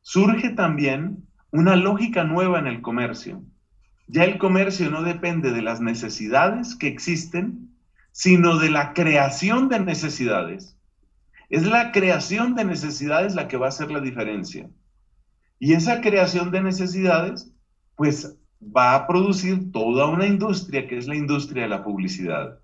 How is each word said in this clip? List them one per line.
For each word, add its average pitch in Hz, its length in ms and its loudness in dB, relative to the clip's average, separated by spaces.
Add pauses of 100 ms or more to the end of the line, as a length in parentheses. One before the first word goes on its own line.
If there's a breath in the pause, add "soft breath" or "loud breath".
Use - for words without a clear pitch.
surge 220 500 2
también 151 760 -2 (240)
una 175 240 6
lógica 196 480 2
nueva 175 380 0
en 139 80 -4
el 113 140 -8
comercio. 113 600 -6 (640)
Ya 170 160 2
el 196 160 2
comercio 190 520 2
no 156 120 -4
depende 165 480 -2
de 117 120 -2
las 113 180 -4
necesidades 117 960 -2
que 151 100 -6
existen, 175 840 -6 (420)
sino 175 460 6
de 156 120 2
la 143 240 0
creación 170 760 2
de 233 120 0
necesidades. 123 1000 -4 (720 soft breath)
Es 160 160 2
la 233 240 2
creación 190 640 0
de 226 100 -2
necesidades 156 680 -2
la 151 140 -4
que 131 80 -8
va 127 100 -2
a 131 40 0
hacer 151 200 -8
la 147 100 -4
diferencia. 107 680 -8 (880)
Y 143 140 2
esa 196 280 2
creación 180 520 2
de 185 80 0
necesidades, 185 920 -2 (440)
pues, - 420 -2 (240)
va 127 320 4
a 139 120 2
producir 185 680 0
toda 120 340 0
una 170 200 0
industria, 185 640 -2
que 127 80 -8
es 123 120 -8
la 147 80 -6
industria 139 480 -4
de 107 40 -4
la 95 160 -6
publicidad. 90 800 -6